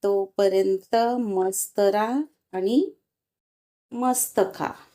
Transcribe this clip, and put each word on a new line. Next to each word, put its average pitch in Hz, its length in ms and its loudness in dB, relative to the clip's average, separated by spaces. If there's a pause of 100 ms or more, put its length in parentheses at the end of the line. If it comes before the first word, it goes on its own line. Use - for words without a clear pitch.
तोपर्यंत 196 920 0 (260)
मस्त 190 580 -2
राहा 214 420 2 (300)
आणि 233 400 0 (1000)
मस्त 247 480 -2 (160)
खा. - 160 -6 (240)